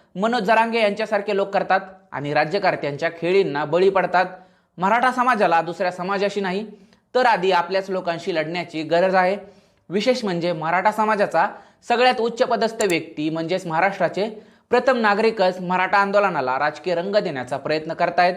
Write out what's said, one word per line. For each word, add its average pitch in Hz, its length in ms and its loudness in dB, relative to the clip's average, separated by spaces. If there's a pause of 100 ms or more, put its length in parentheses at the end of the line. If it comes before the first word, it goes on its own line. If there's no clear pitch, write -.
(160)
मनोज 226 280 0
जरांगे 226 360 2
यांच्यासारखे 208 560 0
लोक 196 140 0
करतात 190 320 0 (300)
आणि 143 220 -6
राज्यकर्त्यांच्या 156 800 0
खेळींना 165 540 0
बळी 175 240 2
पडतात. 180 360 2 (520)
मराठा 226 340 2
समाजाला 208 500 2
दुसऱ्या 175 300 -4
समाजाशी 196 500 -2
नाही, 196 240 -4 (500)
तर 254 100 4
आधी 190 260 2
आपल्याच 190 380 0
लोकांशी 180 460 -4
लढण्याची 160 480 -4
गरज 175 320 2
आहे. 190 220 2 (520)
विशेष 240 340 0
म्हणजे 175 300 -2
मराठा 170 380 0
समाजाचा 208 560 2 (400)
सगळ्यात 247 340 2
उच्च 226 220 -2
पदस्थ 226 400 0
व्यक्ती 160 460 -2
म्हणजेच 165 380 -4
महाराष्ट्राचे 180 600 0 (420)
प्रथम 240 260 4
नागरिकच 196 640 2
मराठा 185 360 0
आंदोलनाला 190 640 2
राजकीय 151 360 -2
रंग 190 200 -2
देण्याचा 143 420 -2
प्रयत्न 156 360 -4
करतायत. 170 440 0